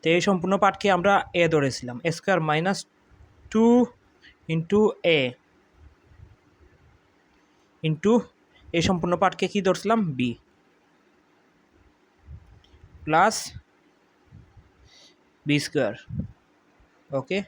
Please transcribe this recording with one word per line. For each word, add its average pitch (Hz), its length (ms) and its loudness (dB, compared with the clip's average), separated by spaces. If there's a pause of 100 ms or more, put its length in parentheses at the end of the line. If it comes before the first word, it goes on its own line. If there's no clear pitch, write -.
তো - 20 0 (100)
এই 175 120 0
সম্পূর্ণ 185 340 0
পার্টকে 196 240 0 (100)
আমরা 180 160 2 (300)
এ - 20 4 (100)
ধরেছিলাম, 127 420 -2 (120)
এ - 80 -2
স্কয়ার 190 220 -2 (120)
মাইনাস 170 280 0 (720)
টু 220 120 2 (920)
into 165 260 0 (380)
A - 0 - (2750)
into 160 300 0 (640)
এই 165 120 2
সম্পূর্ণ 175 340 0
পার্টকে 185 300 -2
কি 208 60 -2 (100)
ধরছিলাম? 202 300 0 (200)
বি 123 120 -2 (2750)
প্লাস 175 300 2 (2000)
বি 147 100 0 (100)
স্কয়ার, 117 280 -4 (1160)
ওকে? 139 380 -4